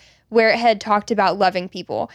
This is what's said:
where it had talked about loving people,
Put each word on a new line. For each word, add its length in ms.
where 200
it 80
had 220
talked 320
about 260
loving 300
people, 460